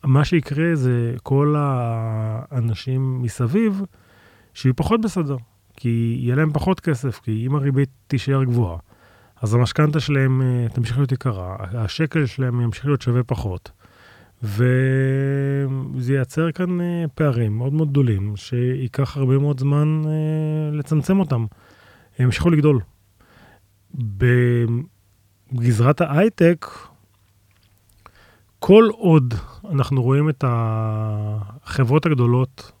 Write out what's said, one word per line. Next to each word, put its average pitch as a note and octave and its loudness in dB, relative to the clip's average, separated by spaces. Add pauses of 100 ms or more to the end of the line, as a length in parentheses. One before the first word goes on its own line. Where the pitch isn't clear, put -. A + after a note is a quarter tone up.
מה C#3+ 4
שיקרה D#3+ 0
זה B2 0
כל D3 2
האנשים A#2+ -2
מסביב F#3+ 0 (720)
שיהיו B2+ 0
פחות A3 0
בסדר, E3 -2 (420)
כי A#2 -2
יהיה B2 0
להם D3+ 2
פחות - 0
כסף, C3+ -4
כי A2 -4
אם C3+ -2
הריבית C#3 0 (180)
תישאר C3+ 0
גבוהה, A#2 0 (640)
אז G#2+ 0
המשכנתה D3+ 2
שלהם, C3+ 0
אה, B2 0
תמשיך A#2+ -2
להיות C3+ 0
יקרה, F#2+ -4
השקל A2+ -2
שלהם B2 -2
ימשיך A#2 -4
להיות C#3+ 0
שווה A#2+ 0
פחות, G2+ -6 (720)
וזה G#2+ -2 (1500)
ייצר D3 -2
כאן, F3+ -2
אה, F3 -2 (300)
פערים A#2 0
מאוד C3 -2
מאוד D#3 0
גדולים, A2 0
שייקח B2+ -4
הרבה C3+ 2
מאוד C#3+ 0
זמן, D3 0
אה, D#3 -2 (680)
לצמצם D#3 0
אותם. C3 0 (720)
הם B2+ 4
ימשיכו B2+ 2
לגדול. D3 4 (2750)
בגזרת B2 2
ההייטק, E3+ 2 (1900)
כל A3 8
עוד D#3 4 (380)
אנחנו C3+ 0
רואים C#3+ 2
את C#3+ -4
החברות A2 -2
הגדולות B2+ 0